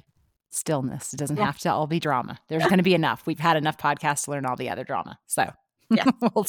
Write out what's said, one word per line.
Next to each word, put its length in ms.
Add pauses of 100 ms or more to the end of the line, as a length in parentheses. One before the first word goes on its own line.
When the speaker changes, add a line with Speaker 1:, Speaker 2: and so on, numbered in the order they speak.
(520)
Speaker 1:
stillness. 600
It 60
doesn't 180
Speaker 2:
Yeah. 80
Speaker 1:
have 160
to 120
all 140
be 140
drama. 380 (100)
There's 180
gonna 160
be 120
enough. 320
We've 120
had 180
enough 200
podcasts 480
to 80
learn 140
all 100
the 140
other 140
drama. 420
So 260 (380)
Speaker 2:
Yeah. 140 (160)
Speaker 1:
<laughs> 140
we'll, 140